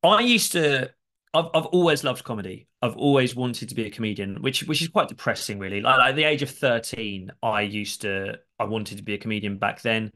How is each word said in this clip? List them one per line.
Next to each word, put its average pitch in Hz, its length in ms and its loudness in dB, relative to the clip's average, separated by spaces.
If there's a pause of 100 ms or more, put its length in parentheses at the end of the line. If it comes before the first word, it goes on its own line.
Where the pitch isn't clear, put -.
I 208 180 6
used 240 320 4
to, 147 380 2 (440)
I've, 165 200 4
I've 160 120 2
always 170 380 4
loved 131 200 -2
comedy. 101 440 -8 (140)
I've 117 140 0
always 135 400 4
wanted 123 320 -4
to - 60 -12
be 117 100 -2
a 104 60 -6
comedian, 101 520 -4
which, 135 220 -2
which 151 160 -2
is 165 80 -2
quite 165 200 2
depressing, - 500 -4
really. 98 220 -4
Like, 127 200 4
at 131 160 4
the 151 80 2
age 151 180 2
of 135 80 -4
thirteen, 110 800 -2 (120)
I 107 200 0
used 104 400 -4
to, 98 360 -4 (200)
I 117 60 -2
wanted 107 320 -6
to 104 80 -14
be 107 100 -6
a 101 40 -6
comedian 104 400 -4
back 104 240 -2
then. 110 340 -2